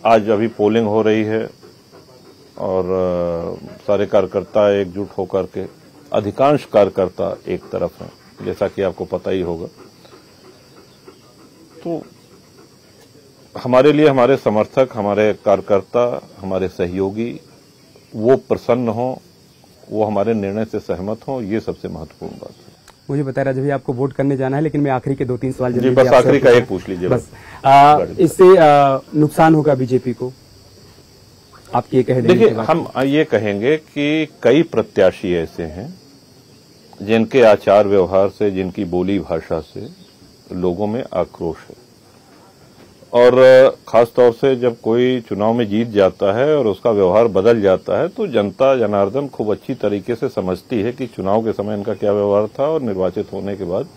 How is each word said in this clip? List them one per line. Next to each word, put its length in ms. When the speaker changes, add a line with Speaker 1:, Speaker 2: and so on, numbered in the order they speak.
Speaker 1:
आज 240
अभी 180
polling 400
हो 140
रही 220
है 260
और, 280
अ, 800
सारे 180
कार्यकर्ता 720
एकजुट 400
होकर 260
के, 220
अधिकांश 600
कार्यकर्ता 640
एक 140
तरफ 400
हैं, 100
जैसा 220
कि 140
आपको 240
पता 260
ही 100
होगा। 240
तो 180
हमारे 280
लिए 160
हमारे 300
समर्थक, 560
हमारे 400
कार्यकर्ता, 840
हमारे 260
सहयोगी, 720
वो 200
प्रसन्न 520
हों, 280
वो 120
हमारे 300
निर्णय 320
से 140
सहमत 480
हों, 140
ये 180
सबसे 280
महत्वपूर्ण 460
बात 160
है। 180
Speaker 2:
मुझे 140
बता, 180
राजा 200
भाई, 80
आपको 240
वोट 200
करने 240
जाना 200
है, 60
लेकिन 180
मैं 100
आखिरी 240
के 100
दो 120
तीन 140
सवाल 220
Speaker 1:
जी, 60
Speaker 2:
जल्दी 160
Speaker 1:
बस 120
Speaker 2:
आपसे 80
Speaker 1:
आखिरी 240
का 100
Speaker 2:
पूछना 120
Speaker 1:
एक 80
पूछ 200
लीजिए 200
Speaker 2:
बस। 80
Speaker 1:
बस। 480
Speaker 2:
आ, 320
Speaker 1:
गाड़ी 160
Speaker 2:
इससे, 440
आ, 420
नुकसान 400
होगा 200
बीजेपी 380
को, 200
आपके 220
ये 60
कह 120
देने 120
Speaker 1:
देखिए, 220
Speaker 2:
के 60
बाद? 100
Speaker 1:
हम 220
ये 200
कहेंगे 540
कि 500
कई 200
प्रत्याशी 720
ऐसे 280
हैं 360
जिनके 400
आचार 460
व्यवहार 420
से, 220
जिनकी 340
बोली 340
भाषा 400
से 280
लोगों 320
में 260
आक्रोश 440
है। 180
और 200
खास 280
तौर 180
से 220
जब 260
कोई 400
चुनाव 320
में 160
जीत 180
जाता 500
है 200
और 100
उसका 240
व्यवहार 360
बदल 340
जाता 400
है, 60
तो 200
जनता 480
जनार्दन 520
खूब 240
अच्छी 220
तरीके 420
से 140
समझती 520
है 100
कि 160
चुनाव 340
के 120
समय 200
इनका 200
क्या 180
व्यवहार 360
था 160
और 180
निर्वाचित 520
होने 220
के 80
बाद। 340